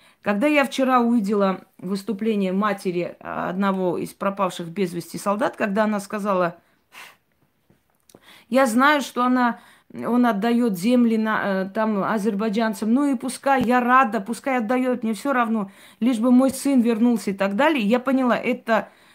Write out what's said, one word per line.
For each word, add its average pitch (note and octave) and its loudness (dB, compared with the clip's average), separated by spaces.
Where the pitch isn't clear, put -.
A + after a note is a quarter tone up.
Когда G3+ 0
я D4 4
вчера C4 0
увидела G3+ 0
выступление G3+ -2
матери, G3 -2
а, - -6
одного F#3 -2
из - -8
пропавших G3 -4
без F3 -4
вести F3 -10
солдат, G#3 -4
когда G#3+ 0
она G#3+ -2
сказала: F#3+ -2
«Я C4 4
знаю, C4+ 4
что B3 -4
она, B3 0
он A#3+ 0
отдает A#3 0
земли A#3 2
на, G#3+ -2
э, F#3+ -6
там, G#3+ -2
азербайджанцам, G#3+ -2
ну C#4+ 2
и C#4 0
пускай, B3+ -2
я B3 2
рада, A#3+ 2
пускай A#3 -4
отдает, B3+ -2
мне A3+ -2
все C#4 -4
равно, A3+ 0
лишь A#3 2
бы A#3+ 4
мой B3+ 6
сын C4+ 2
вернулся» A#3 2
и F#3+ -2
так G3 -2
далее. C#4 2
Я G#3+ 2
поняла, B3+ 0
это, A#3 -2